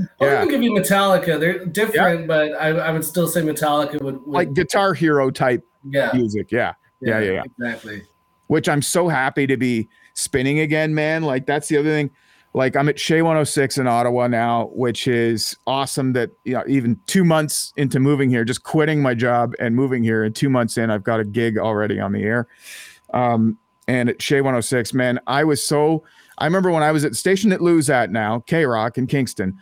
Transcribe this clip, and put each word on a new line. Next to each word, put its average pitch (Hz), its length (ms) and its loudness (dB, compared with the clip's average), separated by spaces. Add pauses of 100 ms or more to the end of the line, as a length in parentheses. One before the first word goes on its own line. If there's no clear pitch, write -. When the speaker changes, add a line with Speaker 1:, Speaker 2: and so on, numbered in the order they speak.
(200)
Speaker 1:
I'll - 80 4
Speaker 2:
Yeah. - 140 4
Speaker 1:
even 359 60 2
give 269 140 2
you 233 100 2
Metallica. 190 640 2
They're 180 280 -2
different, 180 560 0
Speaker 2:
Yeah. 156 40 -8
Speaker 1:
but 151 280 0
I, 156 160 -2
I 160 220 -2
would 156 120 -2
still 170 240 -2
say 175 140 0
Metallica 147 600 0
would, 135 240 -8
would 147 60 -8
Speaker 2:
Like 165 220 0
Guitar 190 400 0
Hero 143 360 2
type 127 320 0 (260)
Speaker 1:
Yeah. 135 260 0
Speaker 2:
music, 107 360 -2
yeah. 107 240 -2 (260)
Yeah, 110 200 -2
Speaker 1:
Yeah, 107 40 0
Speaker 2:
yeah, 95 80 0
yeah. 95 120 -4
Speaker 1:
exactly. 113 580 -10 (460)
Speaker 2:
Which 151 200 2
I'm 147 140 0
so 180 260 0
happy 139 380 0
to 135 100 2
be 120 320 0 (260)
spinning 139 460 0
again, 156 340 0
man. 156 280 0
Like, 135 240 -2
that's 143 220 -2
the 151 80 2
other 147 140 2
thing. 151 200 0 (440)
Like, 131 200 0
I'm 143 140 2
at 143 100 -2
Shea 160 220 2
one 165 160 2
oh 151 80 2
six 135 320 0
in 135 100 0
Ottawa 123 420 2
now, 117 440 0
which 117 340 -2
is 117 500 0 (100)
awesome 131 480 -2
that, 117 160 0 (140)
you 123 100 -4
know, 113 120 -2
even 131 400 0
two 196 160 2
months 156 540 0
into 143 240 0
moving 139 300 2
here, 117 140 2
just 117 180 -4
quitting 151 400 0
my 131 120 2
job 120 460 0
and 117 160 0
moving 131 260 0
here, 113 220 0
and 107 100 -4
two 143 140 -2
months 123 300 0
in, 113 120 0
I've 104 140 -2
got 113 160 0
a 107 40 0
gig 110 340 -2
already 107 420 -2
on 98 120 -4
the 101 100 -4
air. 117 260 -2 (640)
Um, 113 460 2 (300)
and 123 200 0
at - 140 -4
Shea 139 180 2
one 135 140 0
oh 120 80 0
six, 123 320 -2
man, 123 320 0
I 143 180 0
was 151 180 0
so, 156 400 0 (360)
I - 80 -2
remember 185 240 2
when 160 120 2
I 151 100 2
was 151 120 0
at 147 80 0
the 117 40 -8
station 196 340 2
that 185 100 0
Lou's 165 300 2
at 117 200 2
now, 110 360 -2
K-Rock 120 500 0
in 127 100 -2
Kingston, 104 560 -2